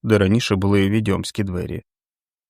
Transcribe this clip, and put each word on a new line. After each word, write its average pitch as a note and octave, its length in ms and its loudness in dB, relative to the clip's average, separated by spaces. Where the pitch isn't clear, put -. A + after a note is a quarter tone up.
де A2 160 4
раніше G2+ 380 2
були G2 340 2
відьомські G2+ 540 -2
двері. F2+ 380 -8